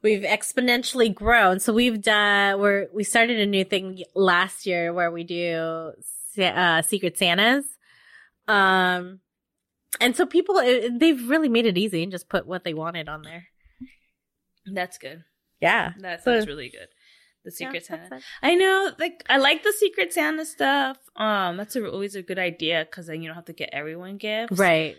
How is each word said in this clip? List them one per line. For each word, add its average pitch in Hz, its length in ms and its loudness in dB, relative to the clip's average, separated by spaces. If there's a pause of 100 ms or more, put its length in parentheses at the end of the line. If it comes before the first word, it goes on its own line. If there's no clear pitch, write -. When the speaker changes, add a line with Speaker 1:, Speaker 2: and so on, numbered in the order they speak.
Speaker 1:
we've 214 200 4
exponentially 240 880 0
grown. 208 460 4
So 226 140 0
we've 226 300 2
done, 202 580 4
we're, 202 320 2
we 202 100 -4
started 233 380 2
a 202 60 2
new 196 180 0
thing 190 380 -4 (120)
last 185 520 2
year 170 260 -2
where 175 180 0
we 170 140 -8
do 165 680 -4 (420)
sa-, 196 80 -2
uh, 170 400 2
Secret 185 340 -4
Santas. 214 480 2 (840)
Um, 185 760 2 (800)
and 247 120 2
so 359 120 2
people, 370 320 2
uh, 247 340 2
they've 247 380 2
really 311 180 2
made 233 160 2
it 185 140 2
easy 185 240 0
and 190 100 -6
just 180 160 -12
put - 180 -2
what 180 180 -8
they 170 100 -6
wanted 160 340 -8
on 156 140 -12
there. 165 260 -18 (1160)
Speaker 2:
That's 185 320 -8
good. 160 260 -16 (380)
Speaker 1:
Yeah. 180 380 0
Speaker 2:
That 180 220 -12
Speaker 1:
So 240 120 2
Speaker 2:
sounds 214 120 2
really 143 220 -12
good. - 200 -20 (560)
The 180 160 -18
Speaker 1:
Yeah, 170 80 -10
Speaker 2:
Secret - 200 -12
Speaker 1:
that's 165 220 -12
Speaker 2:
Santa. 254 60 -16
Speaker 1:
it. 262 60 -20 (200)
Speaker 2:
I 330 140 4
know, 381 420 2
like, 339 320 -6
I 269 80 6
like 285 240 2
the 415 100 0
Secret 381 400 0
Santa 311 320 -2
stuff. 269 540 -2 (180)
Um, 196 400 0
that's 214 200 -8
a, 208 120 -4
always 202 280 -8
a 196 40 -10
good 180 180 -8
idea 165 460 -2
'cause 165 220 -14
then 160 160 -10
you 160 60 -10
don't 160 80 -12
have 170 100 -18
to 170 80 -16
get - 180 -10
everyone 170 460 -10
gifts. 214 400 -4
Speaker 1:
Right. 160 400 2